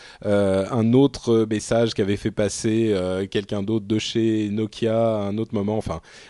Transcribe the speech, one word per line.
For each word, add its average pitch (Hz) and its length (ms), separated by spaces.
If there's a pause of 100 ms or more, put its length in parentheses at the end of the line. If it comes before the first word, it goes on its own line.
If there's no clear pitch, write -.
(260)
euh, 98 460
un 113 220
autre 117 540
message 113 460
qu'avait 101 240
fait 107 140
passer, 110 640
euh, 92 320
quelqu'un 104 340
d'autre 104 240
de 107 140
chez 110 520
Nokia 110 640
à 104 40
un 101 160
autre 110 160
moment. 104 240
Enfin, 85 220 (300)